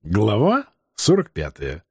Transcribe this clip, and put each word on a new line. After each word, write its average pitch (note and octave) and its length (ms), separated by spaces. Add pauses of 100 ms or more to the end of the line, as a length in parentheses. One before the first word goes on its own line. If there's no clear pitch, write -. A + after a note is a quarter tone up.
Глава A2 580 (280)
сорок F#3 360
пятая. D2 600